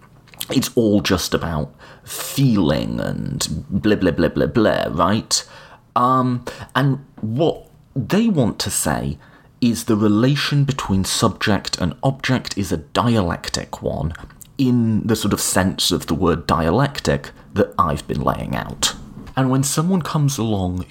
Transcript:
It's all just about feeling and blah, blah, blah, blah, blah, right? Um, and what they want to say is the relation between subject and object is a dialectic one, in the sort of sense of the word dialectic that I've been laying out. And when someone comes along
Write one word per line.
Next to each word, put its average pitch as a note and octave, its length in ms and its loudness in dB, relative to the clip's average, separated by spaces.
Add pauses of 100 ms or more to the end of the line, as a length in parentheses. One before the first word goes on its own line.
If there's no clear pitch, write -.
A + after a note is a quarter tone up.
(500)
It's A2+ 240 0
all G#2 260 4
just - 320 0
about D2+ 420 -2 (300)
feeling D2+ 960 0
and G1+ 720 -4
blah, G#2 260 2
blah, F2+ 140 0
blah, D#2+ 180 2
blah, C2 180 0
blah, F2+ 440 2
right? F2+ 520 0 (540)
Um, B2+ 480 2 (300)
and C3+ 280 2 (200)
what B2 480 -2 (240)
they F#3 340 2
want C3 300 2
to - 120 -4
say C2+ 460 -2 (420)
is A#2 280 2
the A2 100 4
relation B2+ 680 4
between G2 380 0
subject - 760 0
and - 240 -2
object - 560 -2
is G2 120 -4
a F2+ 60 0
dialectic - 1040 -2
one, - 320 -4 (460)
in A#2+ 480 2
the A2 100 2
sort G2+ 160 -2
of F#2+ 80 0
sense - 500 0
of D#2 180 -2
the E2+ 60 0
word E2 320 0
dialectic E2 840 0 (240)
that F#2+ 240 0
I've D2+ 280 -2
been - 140 -4
laying B1+ 340 -2
out. - 400 -4 (400)
And C3 160 0
when C3+ 140 2
someone E3+ 360 0
comes C#3+ 380 0
along F#2 520 0